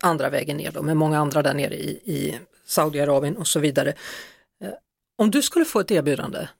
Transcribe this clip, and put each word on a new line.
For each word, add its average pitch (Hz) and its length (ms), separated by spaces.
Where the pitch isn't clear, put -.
andra 151 280
vägen 143 280
ner 156 140
då, 156 100
med 156 160
många 156 220
andra 147 220
där 139 120
nere 143 220
i, 147 140
i 147 500
Saudiarabien 147 720
och 160 100
så - 120
vidare. 139 300
Eh, 190 60
om 214 140
du 285 100
skulle 330 240
få 240 140
ett 185 120
erbjudande 147 560